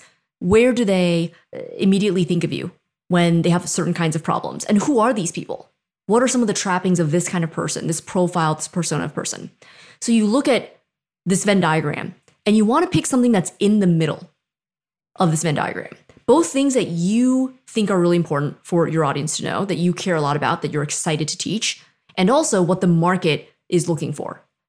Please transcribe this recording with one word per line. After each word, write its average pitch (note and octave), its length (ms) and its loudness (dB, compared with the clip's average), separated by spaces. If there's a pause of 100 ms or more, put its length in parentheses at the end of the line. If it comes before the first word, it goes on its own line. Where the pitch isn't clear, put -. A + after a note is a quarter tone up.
(400)
Where A3 340 4
do A#3 100 0
they, F3 480 0 (240)
uh, - 40 -12 (180)
immediately F#3+ 460 2
think E3+ 200 0
of E3 80 -4
you C#3+ 200 -8 (360)
when E3+ 360 4
they F3 80 2
have F3 180 -2
certain E3+ 240 -2
kinds E3 220 -2
of D3+ 80 -6
problems? D2+ 420 -6
And G#3 160 2
who C#4 180 2
are A#3 140 2
these F3+ 180 -4
people? - 400 -12 (360)
What A#3 160 2
are C4 40 4
some B3+ 140 0
of A#3 60 2
the G3+ 60 0
trappings F3+ 460 0
of D#3 120 0
this F3 180 0
kind F3 140 -2
of D#3+ 80 -4
person, - 360 -6
this D#3+ 140 -4
profile, F3 540 0
this - 120 -8
persona E3 360 -4
of D3+ 100 -8
person? - 380 -8 (480)
So - 120 -4
you A3+ 140 4
look B3+ 220 2
at - 300 -2 (480)
this F3 180 0
Venn G3+ 160 4
diagram, D#3 560 -2 (300)
and G#3 100 4
you G#3+ 100 4
want C#4+ 200 2
to D#4 40 -2
pick D#4+ 160 0
something B3 260 2
that's F#3+ 280 0
in G#3 200 2
the F#3+ 80 4
middle E3 420 0 (880)
of F3 140 2
this D#3+ 120 -2
Venn D#3+ 120 0
diagram. - 420 -6 (280)
Both D#4+ 220 4
things C4+ 280 0
that A3 120 2
you B3 720 0 (100)
think G#3 240 -2
are F#3+ 80 2
really F3 160 4
important D#3 480 -2
for E3+ 240 0
your D#3+ 160 0
audience D3 340 -2
to - 60 -8
know, B2 220 -4
that G3 100 -4
you F3 180 0
care F3 220 -4
a D#3 60 0
lot C#3+ 160 0
about, C#3+ 240 -2
that D3+ 100 -4
you're D3 120 -4
excited D3+ 440 -4
to - 100 -8
teach, - 460 -6 (320)
and F#3 140 2
also C#4 320 2
what F3+ 180 0
the F#3+ 80 0
market E3+ 640 0 (180)
is E3+ 220 0
looking D3+ 240 -4
for, - 280 -10 (280)